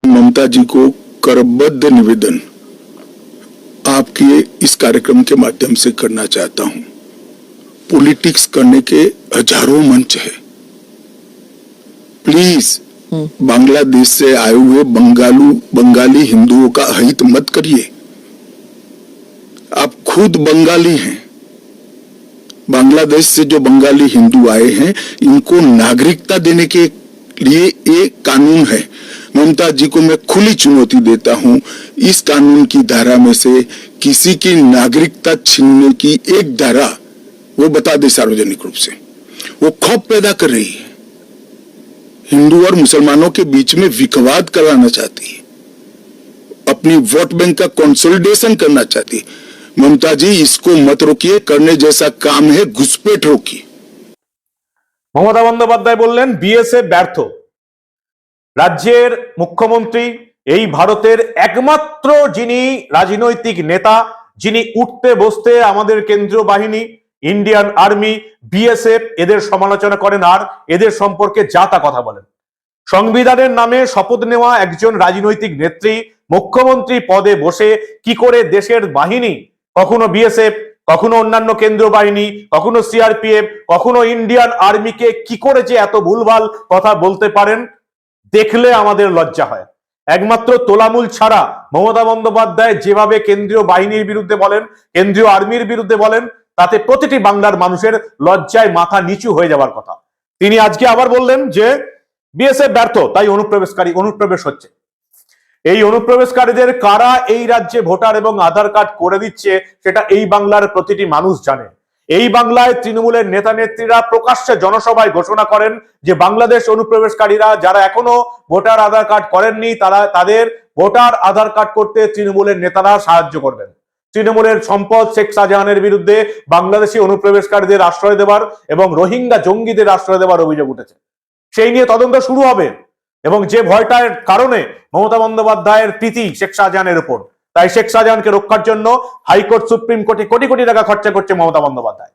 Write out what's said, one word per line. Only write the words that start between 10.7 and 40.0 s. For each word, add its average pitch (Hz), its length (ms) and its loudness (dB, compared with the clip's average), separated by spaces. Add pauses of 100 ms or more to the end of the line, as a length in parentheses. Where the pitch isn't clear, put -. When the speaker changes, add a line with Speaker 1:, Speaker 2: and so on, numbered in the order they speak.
Speaker 1:
प्लीज 165 560 0 (600)
बांग्लादेश 131 680 4
से 135 280 2
आए 113 180 2
हुए 131 300 4
बंगालू, 123 720 4
बंगाली 123 680 2
हिंदुओं 123 500 4
का - 140 -2
अहित - 400 0
मत 127 260 2
करिए। 151 420 -2 (1900)
आप - 160 -4 (140)
खुद 175 280 2
बंगाली 160 640 2
हैं, - 320 -8 (1400)
बांग्लादेश 147 560 4
से - 180 0
जो 147 160 2
बंगाली 135 440 4
हिंदू 120 460 4
आए 113 220 2
हैं, 196 240 0 (280)
इनको 285 360 4
नागरिकता 135 800 2
देने 170 280 2
के 170 260 0 (500)
लिए 339 260 4 (360)
एक - 220 -6
कानून 151 400 4
है। - 240 -4 (460)
ममता 160 340 2
जी 147 180 0
को 156 140 0
मैं 160 240 0
खुली 208 280 2
चुनौती 131 460 2
देता 113 340 2
हूं, - 260 2 (380)
इस 190 240 0
कानून 143 440 4
की 143 120 0
धारा 123 400 2
में 123 160 6
से 127 300 2 (380)
किसी 156 340 0
की 180 200 0
नागरिकता 139 800 2
छीनने 135 580 2
की 147 200 0
एक 156 420 -2
धारा 123 420 -2 (600)
वो 156 100 4
बता 147 260 0
दे 139 140 2
सार्वजनिक 107 540 -2
रूप - 100 -14
से। - 180 -8 (720)
वो 156 80 2
खौफ - 280 -2 (100)